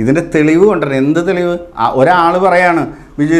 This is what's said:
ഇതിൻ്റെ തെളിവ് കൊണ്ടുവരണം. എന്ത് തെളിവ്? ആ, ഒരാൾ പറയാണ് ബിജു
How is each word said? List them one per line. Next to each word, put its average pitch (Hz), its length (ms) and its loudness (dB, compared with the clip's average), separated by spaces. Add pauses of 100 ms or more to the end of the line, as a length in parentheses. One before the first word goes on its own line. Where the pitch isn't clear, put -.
ഇതിൻ്റെ 139 200 0 (100)
തെളിവ് 160 380 2
കൊണ്ടുവരണം. 151 320 -2
എന്ത് 151 260 0
തെളിവ്? 175 240 -2 (300)
ആ, - 20 -2 (160)
ഒരാൾ 170 320 2 (140)
പറയാണ് 175 360 2 (360)
ബിജു 151 220 0